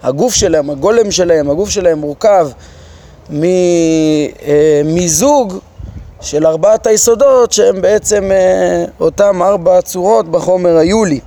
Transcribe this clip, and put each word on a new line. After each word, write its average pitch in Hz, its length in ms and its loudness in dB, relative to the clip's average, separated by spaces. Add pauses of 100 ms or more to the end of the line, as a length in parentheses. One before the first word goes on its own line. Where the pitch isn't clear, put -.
הגוף 156 300 -2
שלהם, 160 360 -2
הגולם 202 420 0
שלהם, 165 380 0
הגוף 180 200 -2
שלהם 175 300 0
מורכב 151 500 0 (800)
מ-, 151 140 -4
אה, 156 1400 0
מזוג 185 720 -2 (640)
של 156 260 -2
ארבעת 185 400 0
היסודות 233 640 2
שהם 196 300 0
בעצם, 196 500 0
אה, 185 540 0 (140)
אותם 185 440 0
ארבע 185 380 2
צורות 185 500 -2
בחומר 175 460 0
היולי. 175 500 0